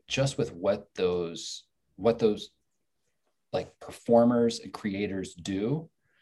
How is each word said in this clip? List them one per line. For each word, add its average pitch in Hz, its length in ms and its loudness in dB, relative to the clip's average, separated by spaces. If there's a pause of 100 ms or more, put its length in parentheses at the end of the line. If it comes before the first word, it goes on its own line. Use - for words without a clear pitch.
just 139 300 -2
with - 160 -2
what 98 420 -2
those, 87 680 -4 (320)
what 113 220 2
those, 104 320 0 (1000)
like, 92 280 -6
performers 117 800 4
and - 120 -14
creators 95 640 -4
do, 107 540 -2 (340)